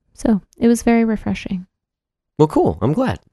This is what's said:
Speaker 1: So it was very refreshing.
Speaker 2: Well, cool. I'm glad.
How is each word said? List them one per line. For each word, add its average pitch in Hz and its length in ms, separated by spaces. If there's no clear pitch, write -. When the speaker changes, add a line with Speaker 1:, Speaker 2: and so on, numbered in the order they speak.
Speaker 1:
So 214 280
it 233 100
was 233 160
very 233 220
refreshing. 202 600
Speaker 2:
Well, 151 100
cool. 151 340
I'm 123 120
glad. 247 260